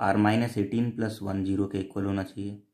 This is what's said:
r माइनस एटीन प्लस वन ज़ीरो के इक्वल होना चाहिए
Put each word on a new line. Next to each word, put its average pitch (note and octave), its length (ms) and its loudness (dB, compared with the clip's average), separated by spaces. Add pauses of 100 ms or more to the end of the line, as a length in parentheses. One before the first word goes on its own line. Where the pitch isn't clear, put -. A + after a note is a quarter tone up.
r G2 140 4
माइनस G#2+ 400 4
एटीन A2+ 340 0
प्लस A2 300 -4
वन G2 240 -2
ज़ीरो G2 220 2
के G2+ 120 -4
इक्वल G2 260 -4
होना G2 180 0
चाहिए G2+ 380 -10 (120)